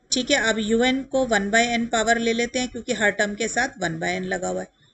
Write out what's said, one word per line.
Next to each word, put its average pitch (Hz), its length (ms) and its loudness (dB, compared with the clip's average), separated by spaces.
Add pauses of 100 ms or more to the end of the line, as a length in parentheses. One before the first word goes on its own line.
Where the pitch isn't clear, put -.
(120)
ठीक 254 180 -2
है, 285 60 6
अब 220 220 2
यूएन 240 440 2
को 262 240 0
one 202 240 2
by 233 280 4
n 233 100 -2
power 233 300 2
ले 233 140 0
लेते 233 260 -2
हैं, 247 100 -2
क्योंकि 240 240 -8
हर 208 180 2
term 202 240 -2
के 220 140 -4
साथ 247 200 -2 (100)
one 165 220 -4
by 180 200 -2
n 185 40 -6
लगा 185 240 -4
हुआ 185 120 -4
है, 185 60 -10 (280)